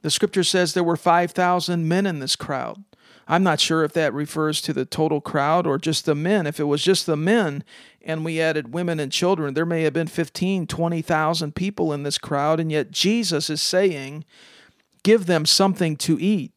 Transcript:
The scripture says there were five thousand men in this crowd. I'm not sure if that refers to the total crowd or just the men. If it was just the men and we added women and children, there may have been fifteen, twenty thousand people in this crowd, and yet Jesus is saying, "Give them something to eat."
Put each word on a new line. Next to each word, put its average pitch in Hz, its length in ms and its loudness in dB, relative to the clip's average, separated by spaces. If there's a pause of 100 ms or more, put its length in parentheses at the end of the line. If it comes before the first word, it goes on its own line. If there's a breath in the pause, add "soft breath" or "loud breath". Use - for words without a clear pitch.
The 156 80 -4
scripture 190 340 0
says 180 300 2
there 180 100 2
were 165 140 0
five 175 320 2
thousand 180 580 0
men 190 180 0
in 165 120 -4
this 139 180 -4
crowd. 131 480 -8 (420 soft breath)
I'm 180 160 2
not 160 160 4
sure 160 260 2
if 147 100 -2
that 156 180 2
refers 151 500 -2
to 156 120 -4
the 131 100 -2
total 156 380 -2
crowd 156 440 0
or 143 120 0
just - 260 -2
the 156 100 2
men. 170 320 0
If 147 140 -6
it 151 40 0
was 143 180 0
just 185 240 2
the 156 100 0
men 160 480 0 (380 loud breath)
and 160 240 -6
we 160 120 -4
added 151 360 0
women 170 260 -2
and 135 100 -4
children, 160 440 0
there 160 100 0
may 165 200 0
have 151 100 0
been 160 140 -2
fifteen, 180 580 -2
twenty 170 340 -2
thousand 156 540 -2
people 180 360 -2
in 143 120 -4
this 143 160 -4
crowd, 151 420 0
and 160 100 -2
yet 151 200 -2
Jesus 202 580 0
is 151 140 -4
saying, 156 640 0 (760 soft breath)
"Give 208 220 6
them 165 220 2
something 185 500 2
to 160 240 0
eat." 185 360 0